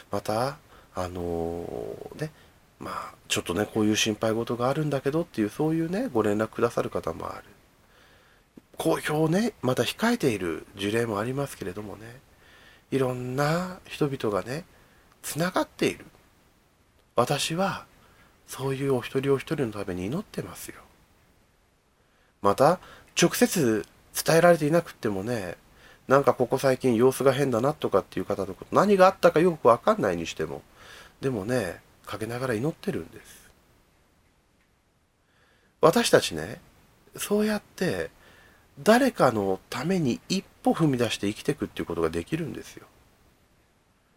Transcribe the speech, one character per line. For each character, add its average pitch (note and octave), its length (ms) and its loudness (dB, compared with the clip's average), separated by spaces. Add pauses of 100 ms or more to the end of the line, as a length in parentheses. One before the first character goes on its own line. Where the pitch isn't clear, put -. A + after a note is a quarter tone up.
(100)
ま G2+ 100 -4
た、 B2+ 380 -2 (340)
あ F#2 140 -4
の E2+ 580 -4 (500)
ー、 - 60 -10
ね、 D#3 100 -8 (460)
ま F#2 140 -10
あ、 - 240 -12 (120)
「ち - 120 -4
ょ - 20 -2
っ - 20 -4
と F2 120 -4
ね、 G#2 100 0
こ - 160 -2
う G#2+ 40 2
い G#2+ 60 4
う G#2+ 40 2
心 G#2 260 0
配 A2+ 120 0
事 A#2 220 -4
が A#2+ 140 -2
あ C#3 60 0
る D#3 100 -2
ん D3 60 -4
だ C#3 100 -2
け C#3 80 -4
ど」 D#3+ 140 0
っ - 20 -16
て - 160 -4
い G#2 40 2
う、 G#2 40 -2
そ D3+ 200 -2
う D#3+ 40 0
い E3 100 0
う E3 60 -4
ね、 G#3+ 240 -4
ご A2+ 80 2
連 G#2 160 2
絡 A2 120 0
く - 120 -8
だ A#2 80 4
さ - 140 -2
る - 80 -8
方 F2 220 -4
も E2+ 200 -10
あ - 60 -14
る。 - 60 -18 (1300)
公 D#3+ 140 0
表 D#3 360 0
ね、 G3+ 240 0 (100)
ま B2+ 140 0
た B2 80 2
控 A3+ 300 0
え A#3 40 0
て D3+ 120 2
い G#2 100 0
る E2 260 -4 (120)
事 G2+ 160 -2
例 A#2 120 0
も G#2+ 140 -2
あ G#2+ 60 -2
り B2+ 80 -4
ま C3+ 140 -4
す - 100 -16
け - 80 -10
れ F#2 80 -8
ど G#2 80 -12
も G2 160 -12
ね、 A#2 240 -20 (680)
い C3+ 60 0
ろ C3 140 0
ん B2+ 240 -6
な E3+ 480 -2
人 - 260 -4
々 B2+ 240 -2
が F#2 80 0
ね、 B2+ 220 -8 (580)
つ - 160 -10
な F3 140 -2
が D#4 120 0
っ - 40 -10
て - 200 -2
い F2 100 -4
る。 - 80 -20 (1120)
私 C#3 380 0
は、 F#3 300 -4 (600)
そ C3+ 220 -6
う C3+ 60 -2
い C#3 120 -4
う C#3 60 2
お B2 80 0
一 - 180 -4
人 C#3 140 2
お C3+ 40 4
一 - 160 -6
人 C#3+ 120 -2
の G#2+ 80 -4
た G2+ 100 -6
め F#2 120 -6
に F2+ 100 -4
祈 B2+ 120 -2
っ G#3 60 -6
て - 180 -10
ま F2 140 -10
す - 140 -14
よ。 - 60 -16 (1700)
ま G2+ 140 4
た、 D#3 240 4 (420)
直 F3 120 6
接 B2+ 520 2 (300)
伝 E3 220 2
え - 20 6
ら F3 140 8
れ E3 40 2
て D3+ 80 0
い D3 60 2
な E3+ 100 4
く - 100 -8
っ - 20 -16
て - 160 -4
も F#2+ 160 -4
ね、 G#2 320 -6 (500)
「な C3 120 8
ん C#3+ 40 4
か B2 100 6
こ B2 140 0
こ C#3 100 0
最 C3 200 2
近 B2+ 180 2
様 B2+ 160 6
子 B2+ 140 0
が C3+ 80 6
変 C#3 180 0
だ A2+ 80 0
な」 C#3 160 0
と - 140 -4
か G2 100 4
っ F2+ 60 0
て - 120 -14
い F#2 40 -2
う F#2 40 -6
方 G2 200 -4
の F#2+ 80 -8
こ - 100 -16
と、 - 100 -8
何 F#3 220 6
が F#3 120 8
あ - 20 6
っ - 100 0
た F3 120 6
か D#3 100 4
よ E3+ 160 2
く - 100 2
わ A#2 100 8
か G#3+ 180 2
ん G#3 60 -4
な G2+ 120 2
い - 20 -2
に E2 100 -4
し - 80 -8
て D#2+ 120 -6
も、 C#2 160 -8 (580)
で C3+ 100 -4
も A2 140 -2
ね、 G#2+ 380 -4 (240)
陰 G#2+ 220 -10
な A#2 120 -8
が C3 80 -4
ら B2+ 60 -2
祈 G#2+ 120 -2
っ D#3+ 80 -2
て - 200 -6
る F#2+ 80 -6
ん - 80 -14
で - 120 -20
す。 - 280 -20 (2250)
私 A3+ 280 4
た D3 120 6
ち - 100 -4
ね、 E2 300 -8 (560)
そ G#3 220 -2
う G#3+ 60 0
や G#3+ 120 0
っ - 40 -12
て F#2+ 480 -4 (720)
誰 A#3+ 300 4
か C3 220 4
の G2 260 0 (100)
た B2 140 -8
め F#3 160 0
に B2 300 0
一 F#3 120 -2 (220)
歩 C4 80 2
踏 D#3+ 160 2
み C3+ 100 2
出 A#2 140 2
し - 60 -4
て G2+ 100 -2
生 G#2+ 140 -4
き - 20 -14
て - 100 0
く - 120 -6
っ - 20 -2
て - 140 -8
い - 20 -4
う - 20 -12
こ E2+ 100 -6
と E2+ 60 -2
が E2 80 2
で E2+ 140 -4
き - 140 -4
る E3 80 -6
ん B2 80 -8
で - 100 -14
す - 140 -20
よ。 - 100 -20 (1300)